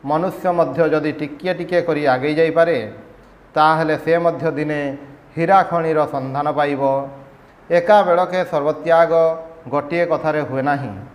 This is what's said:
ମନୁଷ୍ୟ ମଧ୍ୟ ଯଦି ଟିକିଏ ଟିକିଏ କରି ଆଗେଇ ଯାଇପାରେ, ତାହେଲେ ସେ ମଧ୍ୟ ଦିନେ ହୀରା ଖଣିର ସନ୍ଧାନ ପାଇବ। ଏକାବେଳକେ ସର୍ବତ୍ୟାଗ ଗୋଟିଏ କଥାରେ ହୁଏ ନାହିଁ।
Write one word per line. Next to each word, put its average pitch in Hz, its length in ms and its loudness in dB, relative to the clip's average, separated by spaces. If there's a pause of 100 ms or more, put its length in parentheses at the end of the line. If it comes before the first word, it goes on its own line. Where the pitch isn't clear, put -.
ମନୁଷ୍ୟ 170 460 -2
ମଧ୍ୟ 156 380 0
ଯଦି 151 220 0
ଟିକିଏ 151 420 -6
ଟିକିଏ 170 280 -2
କରି 156 240 -2
ଆଗେଇ 135 300 0
ଯାଇପାରେ, 165 420 2 (760)
ତାହେଲେ 156 440 2
ସେ 160 200 0
ମଧ୍ୟ 165 340 -2
ଦିନେ 147 280 -4 (580)
ହୀରା 185 260 4
ଖଣିର 160 360 0 (120)
ସନ୍ଧାନ 139 400 -4
ପାଇବ। 143 320 -2 (840)
ଏକାବେଳକେ 180 720 4 (120)
ସର୍ବତ୍ୟାଗ 156 600 2 (560)
ଗୋଟିଏ 147 380 -2
କଥାରେ 151 360 -2
ହୁଏ 131 200 -4
ନାହିଁ। 135 320 -4 (220)